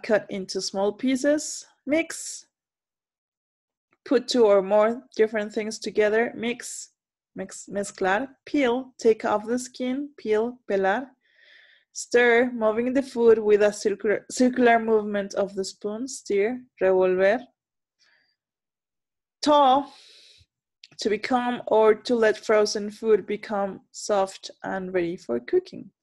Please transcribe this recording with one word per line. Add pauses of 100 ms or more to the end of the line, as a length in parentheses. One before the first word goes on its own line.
cut
into
small
pieces, (180)
mix, (1600)
put
two
or
more (140)
different
things
together,
mix, (440)
mix,
mezclar, (180)
peel,
take
off
the
skin,
peel, (100)
pelar, (880)
stir,
moving
the
food
with
a
circular,
circular
movement
of
the
spoon,
stir, (200)
revolver, (2000)
thaw, (1120)
to
become
or
to
let
frozen
food
become (100)
soft (120)
and
ready
for
cooking. (120)